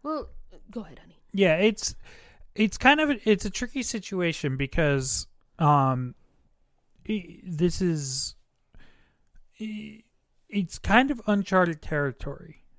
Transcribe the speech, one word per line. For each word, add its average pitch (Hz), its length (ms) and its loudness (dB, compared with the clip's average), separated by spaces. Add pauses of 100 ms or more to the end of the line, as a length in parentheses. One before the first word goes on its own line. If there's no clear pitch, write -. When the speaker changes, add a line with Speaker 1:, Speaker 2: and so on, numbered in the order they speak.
Speaker 1:
Well, 294 280 -8 (400)
go 226 140 -10
ahead, - 160 -20
honey. - 200 -20 (120)
Speaker 2:
Yeah, 185 240 6
it's, 208 380 0 (600)
it's - 240 2
kind 294 220 6
of 302 100 2
a, 220 200 0
it's 202 140 2
a 202 60 -4
tricky 247 320 -6
situation 175 720 -4
because, 139 720 0 (320)
um, 131 560 2 (960)
i-, 202 360 -6
this 175 360 0
is, 147 540 -2 (1300)
i-, 214 420 -12 (460)
it's 202 300 -4
kind 247 320 4
of 247 160 -4
uncharted 185 560 2
territory. - 840 -6 (140)